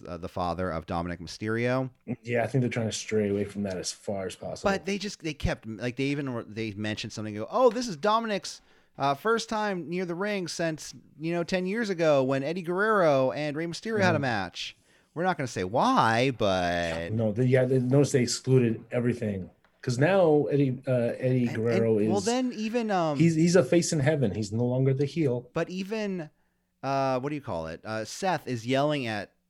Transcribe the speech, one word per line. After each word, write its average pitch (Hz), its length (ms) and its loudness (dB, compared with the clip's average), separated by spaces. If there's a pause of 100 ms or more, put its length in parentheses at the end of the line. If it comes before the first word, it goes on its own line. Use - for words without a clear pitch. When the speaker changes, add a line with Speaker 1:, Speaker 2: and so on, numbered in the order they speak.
Speaker 1:
uh, 87 100 -10
the 85 120 -10
father 90 400 -4
of 80 160 -6
Dominic 87 340 -4
Mysterio. 120 680 -2 (320)
Speaker 2:
Yeah, 120 220 0
I 113 40 -2
think - 140 0
they're 120 80 2
trying 117 180 -2
to 98 40 -4
stray 107 380 -2
away 101 160 0
from 101 180 -6
that 95 140 -4
as - 140 -6
far 98 360 -8
as 87 80 -10
possible. 92 360 -6
Speaker 1:
But 190 140 -4
they 196 140 -4
just, 190 240 -10
they 156 100 -6
kept, 143 340 -4
like, 113 280 -6
they 135 100 -2
even 143 280 -2
were, 117 100 -6
they 110 300 -6
mentioned 107 400 -6
something, 107 200 -8
go, 107 160 -6
"Oh, 240 220 4
this 240 160 -6
is 190 100 -6
Dominic's, 208 640 -2 (380)
uh, 139 160 0
first 220 340 -2
time 202 400 -4
near 185 160 -4
the 175 100 -6
ring 196 320 -4
since, 160 460 -4 (260)
you 160 140 -2
know, 170 100 0
ten 180 220 -2
years 208 240 -2
ago 160 340 4
when 135 200 0
Eddie 170 180 -4
Guerrero 170 680 4
and 147 260 -4
Rey 165 80 -4
Mysterio 208 360 -4
had 180 120 4
a 151 60 2
Speaker 2:
Mm. - 20 -2
Speaker 1:
match." 107 560 -4 (380)
We're 156 80 -4
not 185 120 2
gonna 131 120 -4
say 101 160 -4
why, 127 760 4
but 87 760 0
Speaker 2:
No, 110 200 0
they, 117 140 0
yeah, 127 200 4
they, 131 140 2
notice 127 320 4
they 131 100 4
excluded 120 680 2
everything. 113 580 -2 (300)
'Cause 123 200 -4
now 160 520 6
Eddie, 139 340 2
uh, 120 320 2
Eddie 127 300 2
Speaker 1:
And, 110 80 -4
Speaker 2:
Guerrero 113 440 4
Speaker 1:
and, 110 100 2
well, 202 80 4
Speaker 2:
is 190 80 -2
Speaker 1:
then 247 320 0
even, 220 340 -2
um, 165 260 2
Speaker 2:
he's, 160 180 6
he's 170 200 4
a 180 80 8
face 175 300 2
in 160 80 0
heaven. 131 340 2
He's 104 160 -4
no 117 140 0
longer 131 280 2
the 139 120 0
heel. 139 480 -2
Speaker 1:
But 160 160 -4
even, 190 600 -6 (540)
uh, 135 380 0
what 139 80 -6
do 151 60 -6
you 143 60 -8
call 82 260 -6
it? 80 180 -10
Uh, 110 180 -6
Seth 175 460 -4
is 117 180 -6
yelling 139 400 0
at 104 240 -6 (180)